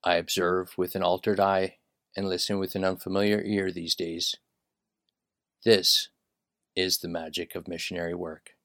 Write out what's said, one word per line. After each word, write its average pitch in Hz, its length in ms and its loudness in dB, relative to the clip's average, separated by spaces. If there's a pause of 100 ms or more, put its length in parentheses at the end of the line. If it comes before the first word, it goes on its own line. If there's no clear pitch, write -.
I 87 120 4
observe 90 600 0
with 90 180 -2
an 98 80 0
altered 95 380 2
eye 98 360 2 (400)
and 98 120 -2
listen 95 300 -2
with 95 160 -4
an 95 100 -2
unfamiliar 95 600 0
ear 98 260 0
these 85 240 -4
days. 85 420 -4 (1300)
This - 440 4 (680)
is 92 240 0
the 90 100 -8
magic 82 460 -8
of 87 140 -8
missionary 85 460 -6
work. 82 360 -10 (140)